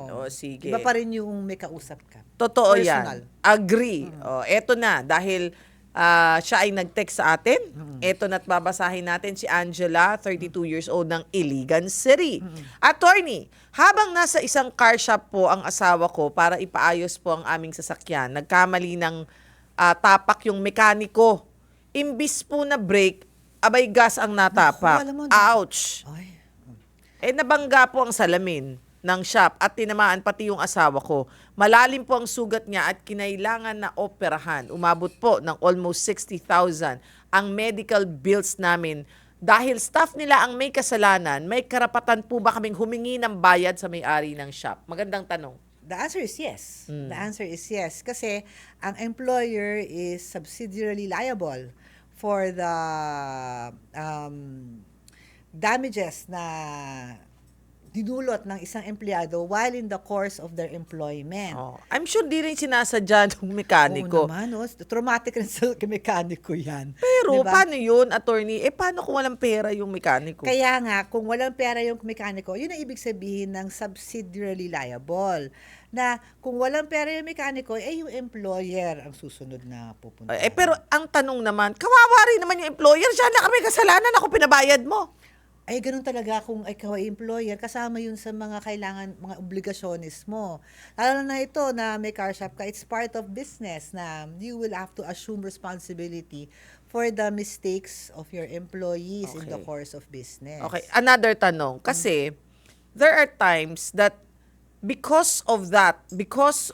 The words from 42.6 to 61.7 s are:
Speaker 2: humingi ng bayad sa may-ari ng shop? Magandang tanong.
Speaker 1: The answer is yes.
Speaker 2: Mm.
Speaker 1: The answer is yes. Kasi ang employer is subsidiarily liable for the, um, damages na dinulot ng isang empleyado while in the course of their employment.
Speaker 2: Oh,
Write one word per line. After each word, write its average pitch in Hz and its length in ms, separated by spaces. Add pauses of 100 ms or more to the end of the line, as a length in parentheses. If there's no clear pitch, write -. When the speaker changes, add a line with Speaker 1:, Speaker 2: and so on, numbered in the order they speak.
Speaker 2:
humingi 233 440
ng 233 180
bayad 180 400
sa 196 120
may-ari 151 460
ng 143 160
shop? - 360
Magandang 190 400
tanong. 151 320 (240)
Speaker 1:
The 156 160
answer 330 220
is - 160
yes. - 500
Speaker 2:
Mm. 147 220
Speaker 1:
The 147 100
answer 202 300
is 165 180
yes. 185 360
Kasi 208 440 (320)
ang 196 200
employer 226 840
is 175 400
subsidiarily 202 840
liable 180 640 (380)
for 196 380
the, 175 240 (1200)
um, 147 440 (1120)
damages 208 800
na 175 160 (1400)
dinulot 226 580
ng 196 160
isang 185 240
empleyado 180 560
while 214 320
in 233 160
the 196 80
course 196 400
of 165 160
their 165 160
employment. 160 880
Speaker 2:
Oh, 127 320